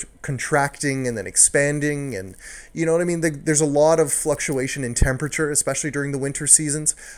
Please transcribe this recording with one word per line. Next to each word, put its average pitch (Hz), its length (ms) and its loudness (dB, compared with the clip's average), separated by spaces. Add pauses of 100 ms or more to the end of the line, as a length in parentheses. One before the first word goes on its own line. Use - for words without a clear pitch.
(200)
contracting 139 880 -4
and 117 80 -4
then 95 100 -8
expanding, 143 880 0
and, 95 220 -8 (380)
you 160 100 -2
know 160 80 2
what 170 80 4
I 175 40 2
mean? 170 180 0
The, 165 80 2
there's 147 320 0
a 156 40 4
lot 151 320 6
of 156 140 2
fluctuation 139 720 -2
in 120 80 -4
temperature, 143 580 0
especially 143 400 -2
during 143 220 -4
the 139 60 -4
winter 139 280 -4
seasons, 151 480 2 (240)